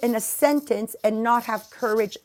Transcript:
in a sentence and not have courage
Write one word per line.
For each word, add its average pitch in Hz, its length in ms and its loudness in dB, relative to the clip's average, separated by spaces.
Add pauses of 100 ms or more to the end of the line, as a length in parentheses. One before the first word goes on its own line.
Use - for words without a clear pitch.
in 240 120 2
a 220 60 -2
sentence 285 840 0
and 214 200 2
not 233 220 2
have 214 240 -6
courage 220 560 -2